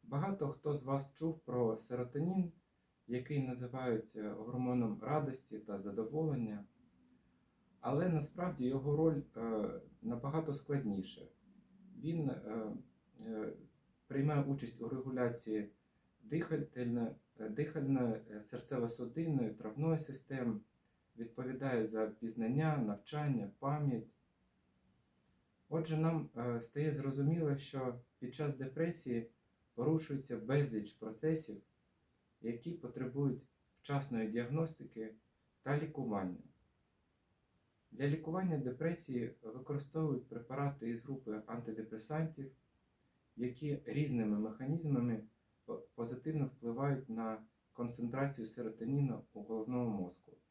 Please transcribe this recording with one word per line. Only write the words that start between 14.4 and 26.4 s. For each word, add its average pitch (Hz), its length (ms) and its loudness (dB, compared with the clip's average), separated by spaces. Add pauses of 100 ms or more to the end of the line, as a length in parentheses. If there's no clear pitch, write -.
участь 135 380 -2
у 117 80 -4
регуляції 123 800 0 (540)
дихальтельне-, 120 920 0 (240)
е, 107 100 -4
дихальної, 131 720 2 (100)
е, 104 80 -10
серцево-судинної, 123 1120 0
травної 151 460 2
систем, 123 600 -2 (560)
відповідає 127 680 0
за 110 200 2
пізнання, 123 680 2
навчання, 117 840 0
пам'ять. 139 480 2 (1600)
Отже, 156 280 2
нам, 160 400 4
е, 120 240 0